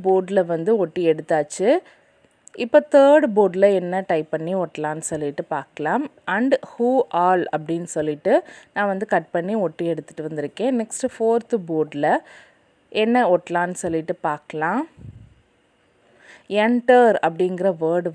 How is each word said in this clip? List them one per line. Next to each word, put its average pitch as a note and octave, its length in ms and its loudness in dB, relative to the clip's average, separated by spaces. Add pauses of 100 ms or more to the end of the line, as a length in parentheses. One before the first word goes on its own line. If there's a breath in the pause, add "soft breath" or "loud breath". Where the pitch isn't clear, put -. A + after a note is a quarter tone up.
போர்டுல F#3 360 2 (100)
வந்து E3 200 0 (120)
ஒட்டி E3+ 260 -6
எடுத்தாச்சு. D#3 580 -2 (920 soft breath)
இப்போ C4+ 140 4 (140)
தேர்ட் C#4+ 320 8 (100)
போர்டுல F#3+ 320 4 (140)
என்ன F3+ 160 -4 (140)
டைப் D#3+ 220 -2
பண்ணி D#3+ 280 -4
ஒட்டலாம்னு D#3 500 -6
சொல்லிட்டு D3+ 320 -6 (100)
பார்க்கலாம். D#3 520 -4 (320)
"And B3+ 160 0 (180)
who A#3 180 -2 (360)
all" F3+ 180 2 (140)
அப்படின்னு E3 400 -6
சொல்லிட்டு D3+ 360 -2 (440 loud breath)
நான் G3+ 160 -2
வந்து G3 200 -6
கட் E3 240 -2
பண்ணி F3+ 200 -4 (100)
ஒட்டி E3 260 -6
எடுத்துட்டு D#3 360 -10
வந்திருக்கேன். D#3+ 520 -6
நெக்ஸ்ட் A3+ 260 -6 (100)
ஃபோர்த் A3+ 380 0 (160)
போர்டுல D3+ 380 -2 (960 soft breath)
என்ன A#3+ 180 2 (120)
ஒட்டலாம்னு F3 500 -4
சொல்லிட்டு E3 320 -4 (120)
பார்க்கலாம். D#3+ 540 -4 (1800 soft breath)
என்டர் A#3+ 520 4 (100)
அப்படிங்கிற F3+ 420 -2 (120)
வேர்டு E3+ 340 -2